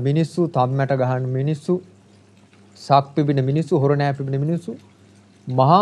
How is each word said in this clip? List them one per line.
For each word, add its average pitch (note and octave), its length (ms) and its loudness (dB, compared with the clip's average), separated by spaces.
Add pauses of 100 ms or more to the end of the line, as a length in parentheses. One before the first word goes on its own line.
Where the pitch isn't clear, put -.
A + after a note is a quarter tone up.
මිනිස්සු, D#3 460 0
තම්මැට C3+ 500 -2
ගහන B2+ 300 -2
මිනිස්සු, C#3+ 460 -4 (1040)
සක් C#3 320 2
පිඹින C#3+ 320 0
මිනිස්සු, D#3 340 0
හොරණෑ C#3+ 340 0
පිඹින C3+ 280 -6
මිනිස්සු E3+ 360 -6 (680)
මහා C3 360 4